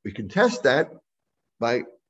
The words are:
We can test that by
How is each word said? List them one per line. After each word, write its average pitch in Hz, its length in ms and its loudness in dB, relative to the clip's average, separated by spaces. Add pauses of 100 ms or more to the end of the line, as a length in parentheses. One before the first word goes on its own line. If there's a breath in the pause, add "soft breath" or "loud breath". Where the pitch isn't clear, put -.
We 101 80 -10
can 101 180 -10
test 214 340 0
that 143 280 2 (680)
by 120 240 0 (260)